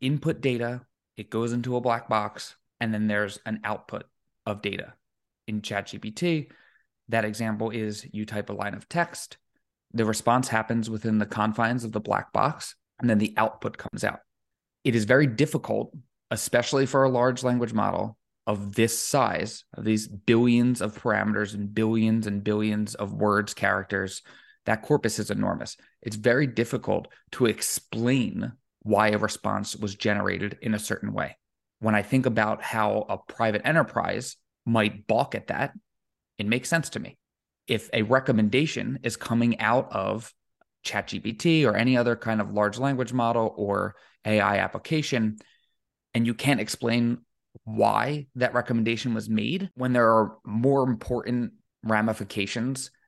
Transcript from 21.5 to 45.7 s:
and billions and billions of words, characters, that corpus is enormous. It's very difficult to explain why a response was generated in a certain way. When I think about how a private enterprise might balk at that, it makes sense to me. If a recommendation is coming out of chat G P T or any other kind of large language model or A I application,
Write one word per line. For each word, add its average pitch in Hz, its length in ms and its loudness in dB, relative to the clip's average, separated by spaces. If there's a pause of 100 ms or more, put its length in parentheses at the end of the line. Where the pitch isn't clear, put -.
and 104 220 -6
billions 110 520 2
and 101 160 -2
billions 107 520 0
of 104 180 -6
words, 104 400 2
characters, 98 680 -2 (420)
that 110 180 0
corpus 147 360 2
is 104 120 -4
enormous. 101 460 -4 (240)
It's 107 160 -8
very 123 300 4
difficult 113 640 -2 (240)
to 123 140 2
explain 117 1080 -2 (300)
why 107 260 2
a 104 100 2
response 104 580 -4
was 101 180 -6
generated 101 680 -2
in 110 100 -2
a 104 60 -2
certain - 340 -6
way. 101 240 -6 (440)
When 110 140 2
I 104 80 4
think 131 220 2
about 110 380 0
how 107 460 0
a 98 100 -4
private 110 480 -2
enterprise 117 720 0 (280)
might 107 420 2
balk 117 280 2
at 107 140 -6
that, - 240 -2 (640)
it 104 80 -4
makes 123 220 0
sense 165 220 0
to - 100 -8
me. - 180 -14 (480)
If - 260 -2
a 117 100 2
recommendation 123 1000 2
is 117 140 -4
coming 117 440 0
out 113 320 2
of 101 400 -4 (500)
chat - 260 -4
G 98 120 -8
P 113 140 -6
T 160 320 4
or 104 100 4
any 123 200 4
other 120 200 2
kind 110 240 -2
of 101 120 -4
large 104 260 2
language 127 340 -2
model 117 440 0
or 98 400 -2 (280)
A 107 160 2
I 101 180 2
application, 110 800 -2 (760)